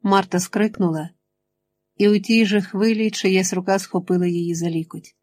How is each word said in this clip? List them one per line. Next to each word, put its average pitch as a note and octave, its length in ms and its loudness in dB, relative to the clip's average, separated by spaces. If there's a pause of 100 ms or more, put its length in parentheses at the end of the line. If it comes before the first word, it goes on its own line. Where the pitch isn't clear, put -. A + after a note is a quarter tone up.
Марта G3 380 2
скрикнула, F3+ 680 -2 (880)
і G3+ 120 4
у G#3 100 4
тій A3+ 260 2
же G3+ 160 0
хвилі G#3+ 500 0
чиясь F#3+ 420 0
рука F#3+ 260 0
схопила F3+ 480 -2
її E3+ 280 -2
за E3+ 140 -4
лікоть. E3 540 -8